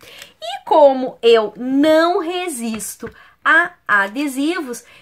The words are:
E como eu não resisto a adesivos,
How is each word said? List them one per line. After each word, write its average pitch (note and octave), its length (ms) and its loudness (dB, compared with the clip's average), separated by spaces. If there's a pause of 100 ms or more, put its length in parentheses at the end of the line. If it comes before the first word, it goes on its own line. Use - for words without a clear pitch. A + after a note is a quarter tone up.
(420)
E F5+ 220 -12
como C4+ 580 2
eu A3+ 340 4
não D#4 640 2
resisto C#4+ 880 -8 (360)
a D#4+ 260 2 (160)
adesivos, C4 960 -4 (180)